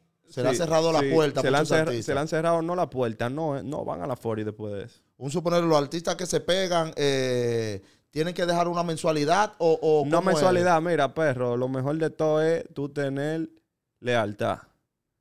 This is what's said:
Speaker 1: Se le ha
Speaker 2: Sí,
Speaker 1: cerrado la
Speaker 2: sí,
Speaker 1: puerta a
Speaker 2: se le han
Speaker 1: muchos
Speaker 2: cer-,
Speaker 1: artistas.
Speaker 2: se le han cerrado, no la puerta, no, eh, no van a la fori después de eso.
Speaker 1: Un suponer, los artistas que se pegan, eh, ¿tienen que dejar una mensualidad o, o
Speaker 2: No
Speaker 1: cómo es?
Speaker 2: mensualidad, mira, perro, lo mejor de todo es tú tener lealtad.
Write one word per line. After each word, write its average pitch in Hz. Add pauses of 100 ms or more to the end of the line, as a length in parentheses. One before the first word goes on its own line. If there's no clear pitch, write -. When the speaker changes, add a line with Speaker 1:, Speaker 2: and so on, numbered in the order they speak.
(300)
Speaker 1:
Se 127
le 123
ha -
Speaker 2:
Sí, 180
Speaker 1:
cerrado 165
la 151
Speaker 2:
sí, 139
Speaker 1:
puerta 147
a 131
Speaker 2:
se 131
le 139
han 156
Speaker 1:
muchos 147
Speaker 2:
cer-, 156
Speaker 1:
artistas. 120
Speaker 2:
se 147
le 139
han 156
cerrado, 165
no 170
la 170
puerta, 120
no, 143
eh, 87
no 143
van 160
a 165
la 123
fori 110
después 107
de 101
eso. - (160)
Speaker 1:
Un 135
suponer, 170
los 160
artistas 165
que 180
se 165
pegan, 170
eh, 123 (300)
¿tienen 160
que 175
dejar 175
una 175
mensualidad 165
o, 160
o 151
Speaker 2:
No 160
Speaker 1:
cómo 185
es? 165
Speaker 2:
mensualidad, 175
mira, 151
perro, 123
lo 127
mejor 131
de 160
todo 156
es 165 (100)
tú 143
tener 147 (500)
lealtad. 110 (600)